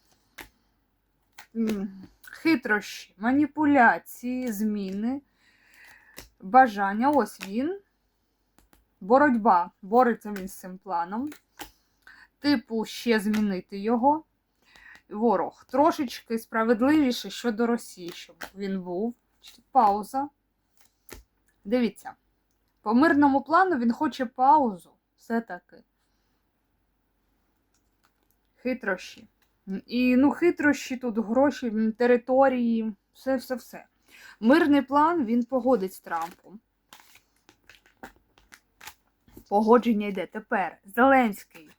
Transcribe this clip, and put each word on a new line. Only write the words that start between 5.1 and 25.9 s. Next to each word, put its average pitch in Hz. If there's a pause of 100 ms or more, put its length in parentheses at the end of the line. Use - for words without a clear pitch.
бажання. 208
Ось -
він. 285 (1200)
Боротьба. 214 (120)
Бореться 220
він 190
з -
цим 185
планом. 190 (1080)
Типу, 226
ще 220
змінити 202
його. 240 (840)
Ворог. 202
Трошечки 277
справедливіше 240
щодо 233
Росії, 220
щоб - (100)
він 190
був. 180 (560)
Пауза. 220 (1400)
Дивіться. 226 (680)
По 214
мирному 285
плану 349
він 233
хоче 262
паузу. 254 (260)
Все-таки. 226 (2750)